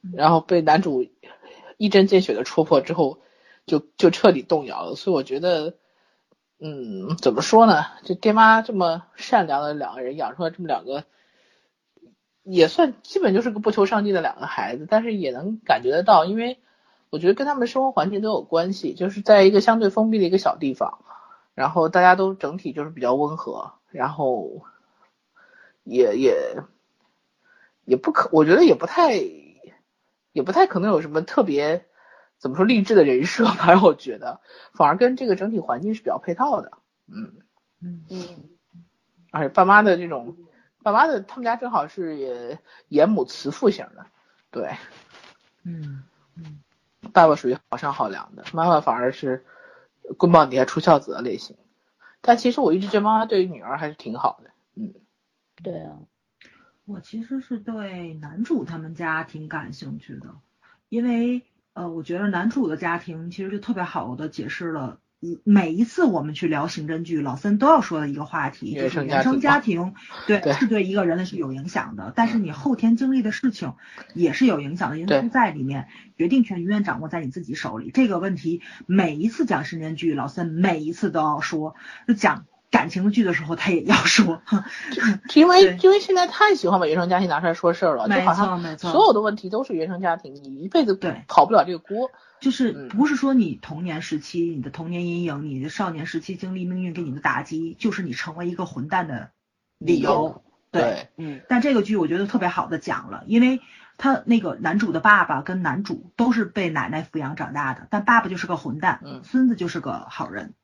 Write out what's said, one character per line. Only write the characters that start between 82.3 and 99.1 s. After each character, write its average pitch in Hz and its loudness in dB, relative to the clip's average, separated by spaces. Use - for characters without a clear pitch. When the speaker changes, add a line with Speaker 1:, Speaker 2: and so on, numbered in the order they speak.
Speaker 2:
感 170 2
情 190 0
剧 220 2
的 175 0
时 160 -2
候 165 -6
他 - -2
也 165 0
要 202 4
说。 - 2
Speaker 1:
就， 247 -4
因 330 8
为， 359 8
Speaker 2:
<laughs> 370 6
对。 - -12
Speaker 1:
因 370 10
为 403 6
现 392 0
在 359 4
太 415 4
喜 - -4
欢 185 4
把 175 2
原 156 2
生 175 0
家 185 4
庭 190 2
拿 147 0
出 180 -4
来 165 2
说 170 2
事 180 -2
儿 156 2
了， 113 -2
就 147 2
好 165 4
像 185 0
Speaker 2:
没 170 -8
错， 165 -8
没 156 -10
错。 175 -6
Speaker 1:
所 370 6
有 370 6
的 214 2
问 214 -2
题 190 -12
都 220 -4
是 240 -8
原 160 -4
生 180 -8
家 170 0
庭， 135 -18
你 139 -16
一 196 -10
辈 311 2
子 190 0
Speaker 2:
对。 185 -8
Speaker 1:
跑 - 6
不 214 -2
了 190 6
这 180 -8
个 170 -6
锅。 240 -8
Speaker 2:
就 269 0
是 156 -4
不 240 2
是 294 0
说 269 0
你 185 2
童 151 -12
年 165 -6
时 156 -6
期， 170 -6
Speaker 1:
嗯。 156 -8
Speaker 2:
你 127 -8
的 139 -10
童 165 -12
年 175 -6
阴 175 -4
影、 147 -6
你 135 -8
的 151 -8
少 185 -6
年 165 -8
时 165 -8
期 190 -10
经 185 -10
历 185 -8
命 180 -6
运 170 -6
给 143 -8
你 139 -8
的 143 -10
打 131 -2
击， 165 -8
就 214 -2
是 190 -8
你 143 -8
成 156 -12
为 175 -6
一 175 -8
个 180 -6
混 139 -10
蛋 175 -2
的 156 -12